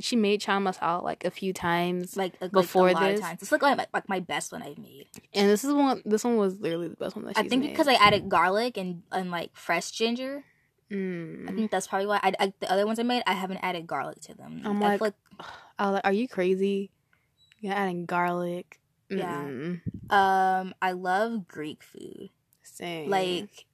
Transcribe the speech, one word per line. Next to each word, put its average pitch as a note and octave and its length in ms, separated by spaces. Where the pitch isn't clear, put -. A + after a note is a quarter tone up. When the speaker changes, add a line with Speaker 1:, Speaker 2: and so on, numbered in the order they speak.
Speaker 1:
she - 120
made G#3 260
chana G3 320
masala, E3+ 300
like, - 220
a F3+ 60
few F#3+ 220
times F3+ 640
Speaker 2:
Like, F#3 240
a, F#3 40
like, F3+ 60
Speaker 1:
before F#3 380
Speaker 2:
a F#3 40
lot E3 100
Speaker 1:
this. G3 160
Speaker 2:
of F#3+ 60
times. E3+ 160
It's, G3 100
like, - 100
my, C4+ 320
like, G3+ 160
my F#3 100
best D#3 320
one D#3+ 100
I've D3 160
made. C#3+ 300
Speaker 1:
And G3+ 160
this G#3 140
is C#4+ 100
one, C#4 320
this G#3 180
one A#3+ 140
was G3 220
literally E3 280
the - 100
best - 180
one G#3+ 100
that - 120
Speaker 2:
I G#3+ 60
Speaker 1:
she's - 60
Speaker 2:
think B3+ 140
Speaker 1:
made. D4 80
Speaker 2:
because D#4 160
I C4 80
added G3+ 340
garlic G3 480
and, F3+ 340
and, F#3 200
like, E3+ 240
fresh - 360
ginger. C4 520
Speaker 1:
Mm. F3 580
Speaker 2:
I F#3+ 40
think G#3+ 180
that's F#3+ 160
probably G3 200
why. G3+ 140
I, G3 180
I, G3 200
the - 120
other G3 140
ones A3 140
I A#3 40
made, B3 220
I F#3 80
haven't F#3+ 300
added F3 240
garlic D3+ 340
to - 140
them. D#3 280
Speaker 1:
I'm G#3 200
Speaker 2:
I G#3 60
Speaker 1:
like, G3+ 100
Speaker 2:
feel G#3+ 80
like - 80
Speaker 1:
I G3+ 80
was G3 80
like, G3 100
"Are G3 80
you A#3 140
crazy? G3 640
You're G3 140
adding F3+ 320
garlic?" F3 720
Speaker 2:
Yeah. F3 360
Speaker 1:
Mm-mm. D3+ 680
Speaker 2:
Um, F#3+ 720
I F#3 80
love F#3 560
Greek D#3 340
food. - 480
Speaker 1:
Same. E3+ 480
Speaker 2:
Like, F#3+ 640